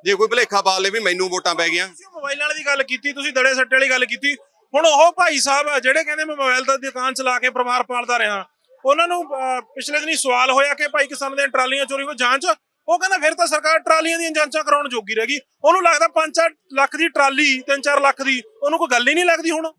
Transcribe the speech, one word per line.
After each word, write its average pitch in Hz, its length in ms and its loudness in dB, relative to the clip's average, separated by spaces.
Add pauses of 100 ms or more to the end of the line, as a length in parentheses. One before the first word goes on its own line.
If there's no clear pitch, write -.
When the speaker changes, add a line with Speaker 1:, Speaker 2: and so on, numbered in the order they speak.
Speaker 1:
ਜੇ 196 100 2
ਕੋਈ 214 120 2
ਭੁਲੇਖਾ 202 340 0
ਪਾ 190 160 0
ਲਵੇ 185 120 0
ਵੀ 214 100 -2
ਮੈਨੂੰ 185 300 -2
ਵੋਟਾਂ 175 260 -2
ਪੈ 165 140 0
ਗਈਆਂ। 175 180 -2
Speaker 2:
ਤੁਸੀਂ 185 260 -20
ਮੋਬਾਈਲਾਂ 285 340 -6
ਵਾਲੀ 302 180 -6
ਗੱਲ 277 180 0
ਕੀਤੀ, 269 300 -6
ਤੁਸੀਂ 277 200 -6
ਦੜੇ 262 200 2
ਸੱਟੇ 254 220 0
ਵਾਲੀ 262 140 2
ਗੱਲ 254 160 2
ਕੀਤੀ, 254 280 -4 (420)
ਹੁਣ 311 100 4
ਉਹ 311 260 6
ਭਾਈ 339 280 2
ਸਾਹਿਬ 277 280 0
ਆ 285 120 0
ਜਿਹੜੇ 269 240 2
ਕਹਿੰਦੇ 302 220 -4
ਮੈਂ 302 100 -8
ਮੋਬਾਈਲ 262 280 0
ਦਾ 269 140 0
ਦੁਕਾਨ 254 360 -6
ਚਲਾ 254 260 -2
ਕੇ 254 100 0
ਪਰਿਵਾਰ 247 340 -2
ਪਾਲਦਾ 240 360 -4
ਰਿਹਾ, 208 260 -2 (400)
ਉਹਨਾਂ 311 220 4
ਨੂੰ, 349 160 -4
ਅਹ, 262 380 -4
ਪਿਛਲੇ 277 380 -6
ਦਿਨੀ 311 160 -2
ਸਵਾਲ 254 360 2
ਹੋਇਆ 277 220 2
ਕਿ 294 140 -2
ਭਾਈ 285 200 0
ਕਿਸਾਨ 277 280 -8
ਦੀਆਂ 277 120 0
ਟਰਾਲੀਆਂ 262 380 0
ਚੋਰੀ 269 180 -6
ਹੋਈ 285 120 -8
ਜਾਂਚ, 254 300 0 (420)
ਉਹ 330 120 2
ਕਹਿੰਦਾ 381 180 0
ਫਿਰ 311 160 0
ਤਾਂ 339 140 0
ਸਰਕਾਰ 311 320 0
ਟਰਾਲੀਆਂ 330 400 2
ਦੀਆਂ 330 120 -4
ਜਾਂਚਾਂ 302 320 -2
ਕਰਾਉਣ 294 260 -2
ਜੋਗੀ 220 260 -6
ਰਹਿ 220 100 0
ਗਈ। 269 140 -4 (240)
ਉਹਨੂੰ 349 200 4
ਲੱਗਦਾ 330 240 4
ਪੰਜ 320 280 -2
ਚਾਰ 330 140 2 (240)
ਲੱਖ 269 220 0
ਦੀ 320 140 0
ਟਰਾਲੀ, 277 500 2
ਤਿੰਨ 277 220 -2
ਚਾਰ 285 200 0
ਲੱਖ 277 200 0
ਦੀ, 262 220 -2 (180)
ਉਹਨੂੰ 294 180 0
ਕੋਈ 330 120 0
ਗੱਲ 240 160 2
ਹੀ 294 60 2
ਨਹੀਂ 349 120 2
ਲੱਗਦੀ 330 260 0
ਹੁਣ। 320 280 -6